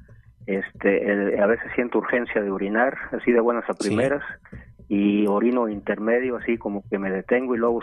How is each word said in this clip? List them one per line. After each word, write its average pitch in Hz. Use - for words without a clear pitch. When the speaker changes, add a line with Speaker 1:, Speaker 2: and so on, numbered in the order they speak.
Speaker 1:
este, 98
el, 101
a 101
veces 117
siento 120
urgencia 117
de 101
orinar, 107
así 120
de 120
buenas 117
a 127
Speaker 2:
Sí. -
Speaker 1:
primeras, 131
y 101
orino 117
intermedio, 110
así 113
como 101
que 104
me 95
detengo 123
y -
luego 117